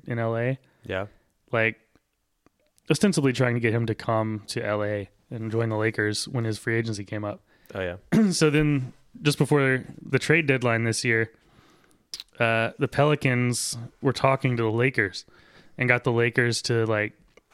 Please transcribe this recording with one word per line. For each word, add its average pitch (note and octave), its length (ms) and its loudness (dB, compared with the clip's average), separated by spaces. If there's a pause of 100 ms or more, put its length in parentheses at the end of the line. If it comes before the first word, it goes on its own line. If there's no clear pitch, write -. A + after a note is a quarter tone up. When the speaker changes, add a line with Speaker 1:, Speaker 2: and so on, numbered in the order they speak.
Speaker 1:
in B2 100 -4
L A2+ 180 -2
A. B2 220 -2 (260)
Speaker 2:
Yeah. G2 240 -6 (440)
Speaker 1:
Like, A2+ 260 2 (1120)
ostensibly D3+ 440 2
trying B2 200 2
to A#2+ 60 -2
get A2+ 140 2
him A#2 120 0
to A2+ 80 0
come A2 540 -2
to A#2 180 -8
L G#2 180 -2
A G#2 260 -6 (200)
and A2+ 220 -8
join A2+ 180 0
the A2 80 -2
Lakers G#2+ 500 0
when B2 180 -2
his A2 120 -2
free A2+ 200 -2
agency A2+ 260 -4
came G#2 220 -8
up. G#2 160 -8 (340)
Speaker 2:
Oh, G2 60 -6
yeah. G2 500 0
Speaker 1:
<clears throat> - 0 -
So D#3+ 180 4
then, D3 440 0 (280)
just D3 160 0
before C3+ 460 2 (200)
the C3 160 -2
trade D#3+ 280 2
deadline A#2+ 380 2
this A2+ 180 -2
year, A2+ 280 0 (1080)
uh, A2+ 400 0
the C3 80 0
Pelicans B2+ 880 0 (240)
were C3+ 120 0
talking C3+ 440 0
to A#2 60 0
the A2 80 0
Lakers A#2 540 0 (520)
and B2 100 -2
got B2 180 4
the B2+ 60 2
Lakers A#2+ 520 2
to, A2+ 220 2
like, G#2+ 280 -2 (400)